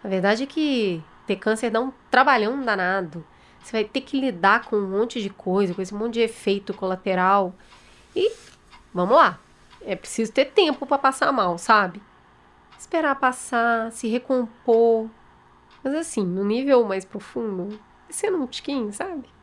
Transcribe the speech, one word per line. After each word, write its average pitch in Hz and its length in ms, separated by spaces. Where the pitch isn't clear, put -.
A 214 60
verdade 196 340
é 277 40
que 240 560
ter 196 100
câncer 220 340
dá 220 100
um 262 120
trabalhão 254 500
danado. 185 640
Você - 100
vai 220 120
ter 233 160
que 269 200
lidar 202 440
com - 120
um 196 120
monte 214 340
de 196 80
coisa, 185 440
com 190 80
esse 190 120
monte 220 200
de 233 60
efeito 202 540
colateral. 185 800
E 403 180
vamos 180 240
lá. 247 220
É 202 140
preciso - 380
ter 277 140
tempo 302 400
pra 285 120
passar 269 340
mal, 185 240
sabe? 202 460
Esperar 311 400
passar, 233 760
se 226 160
recompor. 233 1000
Mas 277 120
assim, 302 320
no 185 180
nível 247 400
mais 190 200
profundo, 208 760
descendo 392 300
um 269 80
tiquinho, 247 460
sabe? 330 360